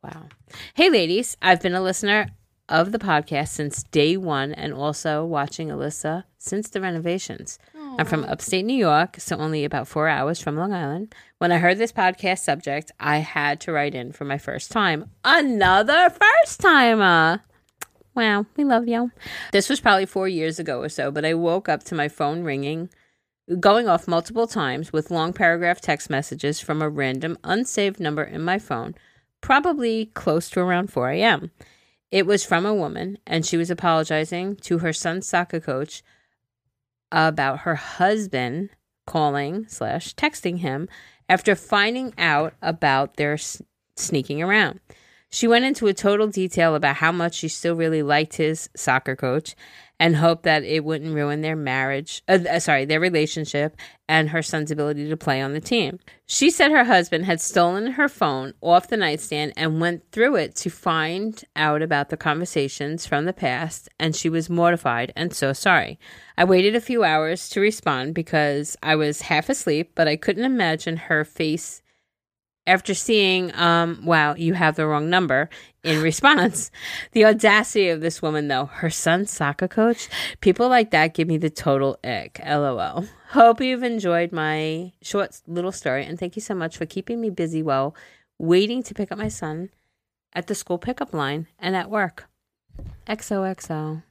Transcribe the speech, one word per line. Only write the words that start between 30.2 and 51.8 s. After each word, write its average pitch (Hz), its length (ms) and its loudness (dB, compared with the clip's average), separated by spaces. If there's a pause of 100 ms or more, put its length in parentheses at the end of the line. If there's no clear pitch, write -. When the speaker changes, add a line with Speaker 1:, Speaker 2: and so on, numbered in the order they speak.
Speaker 1:
to 185 100 -2
around 180 320 0
four 127 180 -2
A 160 120 -2
M. 165 280 2 (600)
It 190 160 2
was 196 180 2
from 175 220 0
a 214 80 0
woman, 190 520 -4
and 165 200 -2
she 170 100 -2
was 170 140 0
apologizing 170 840 0
to 175 220 -2
her 165 140 -2
son's 175 340 -4
soccer 175 340 -2
coach 143 420 -6 (1120)
about 156 480 2
her 165 160 -2
husband 180 920 -2 (360)
calling 151 640 -2
slash - 480 -8
texting 294 420 -4
him 160 300 -6 (400)
after 190 260 4
finding 220 640 -2
out 160 420 2
about 143 560 0
their 147 180 0
s-, - 280 -10 (340)
sneaking 147 460 -4
around. 190 380 2 (500)
She - 180 -2
went 233 180 6
into 262 220 0
a 196 60 2
total 208 320 2
detail 180 480 0
about 147 220 2
how 165 160 2
much 170 220 -2
she 160 140 -6
still 170 260 -2
really 160 280 0
liked 147 340 0
his 160 380 -2
soccer 131 400 -2
coach 135 400 -4 (460)
and 165 160 4
hoped 165 280 2
that 156 200 4
it 151 200 -2
wouldn't 156 300 -4
ruin 147 280 -2
their 156 140 -4
marriage, 135 720 -4